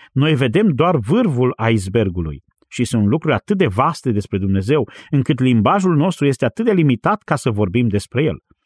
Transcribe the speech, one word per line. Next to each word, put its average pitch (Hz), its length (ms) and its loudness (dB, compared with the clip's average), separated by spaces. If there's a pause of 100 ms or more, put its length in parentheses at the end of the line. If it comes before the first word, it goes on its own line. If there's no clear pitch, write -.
(120)
Noi 147 240 2
vedem 139 340 2
doar 160 280 2
vârful 127 580 0 (160)
icebergului 92 720 -2 (260)
și - 140 -4
sunt 110 240 0
lucruri 147 280 0
atât 202 220 -2
de 185 100 2
vaste 131 440 -2
despre 104 260 -4
Dumnezeu, 98 520 -2 (200)
încât 139 300 0
limbajul 131 560 2
nostru 151 300 0
este 139 200 0
atât 220 200 -4
de 233 60 2
limitat 165 500 0
ca - 140 -4
să 131 160 -2
vorbim 104 360 0
despre 104 360 -2
El. 113 140 -2 (280)